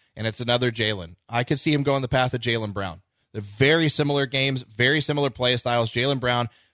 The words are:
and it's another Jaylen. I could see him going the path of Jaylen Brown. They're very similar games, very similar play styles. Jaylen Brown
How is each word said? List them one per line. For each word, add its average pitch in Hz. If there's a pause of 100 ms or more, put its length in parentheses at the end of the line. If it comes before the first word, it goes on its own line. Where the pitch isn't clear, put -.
(160)
and 107
it's 110
another 120
Jaylen. 107 (140)
I 120
could 139
see 160
him 143
going 139
the 127
path 127
of 120
Jaylen 113
Brown. 92 (320)
They're 107
very 139
similar 143
games, 131
very 123
similar 143
play 123
styles. 120
Jaylen 131
Brown 123 (260)